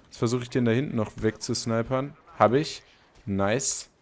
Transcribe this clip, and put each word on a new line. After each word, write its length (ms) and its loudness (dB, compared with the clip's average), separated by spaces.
Jetzt 140 -20
versuche 240 0
ich 80 -12
den 160 0
da 60 4
hinten 240 0
noch 200 -2
wegzusnipern. 1000 -2
Hab 140 6
ich. 300 0
Nice. 640 0